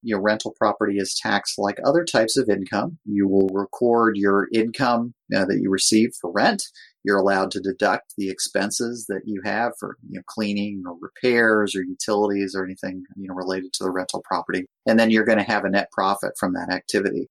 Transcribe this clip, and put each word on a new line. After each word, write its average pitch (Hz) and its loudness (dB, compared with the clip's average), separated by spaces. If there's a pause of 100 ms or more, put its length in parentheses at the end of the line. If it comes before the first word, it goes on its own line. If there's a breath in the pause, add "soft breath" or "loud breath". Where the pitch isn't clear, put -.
you 113 -2
know, 95 0
rental 107 0
property 104 2
is 98 -2
taxed - -2
like 101 -2
other 165 4
types 113 2
of 127 0
income. 104 -2
You 101 2
will 95 4
record 113 2
your 101 2
income, 120 0 (220)
uh, 98 2
that 95 0
you 92 0
receive 110 2
for 87 -8
rent. 135 0 (400 loud breath)
You're 98 2
allowed 95 2
to 101 -6
deduct 95 -2
the 95 -4
expenses 117 -4
that 95 -4
you 101 -6
have 110 -2
for, 98 -10 (100)
you - -12
know, 90 -18
cleaning 104 -4
or 87 -14
repairs 110 2
or 95 -2
utilities 98 -2
or 95 -2
anything, 92 -10 (120)
you 98 -12
know, 92 -10
related 92 -6
to - -6
the 92 -2
rental 92 -6
property. 90 -4 (200)
And 113 6
then 113 4
you're 110 4
gonna 107 4
have 104 0
a 98 0
net 98 0
profit - 0
from 92 0
that 87 -4
activity. 95 -2